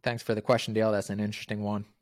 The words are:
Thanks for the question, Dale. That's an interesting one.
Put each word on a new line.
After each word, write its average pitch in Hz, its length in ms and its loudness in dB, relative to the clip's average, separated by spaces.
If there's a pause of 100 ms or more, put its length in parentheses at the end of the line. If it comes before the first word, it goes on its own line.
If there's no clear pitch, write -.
Thanks 117 200 -2
for 113 120 0
the 107 60 -4
question, 117 320 2
Dale. 110 180 4
That's 101 180 0
an 101 100 -4
interesting 104 420 -4
one. 104 240 -4 (160)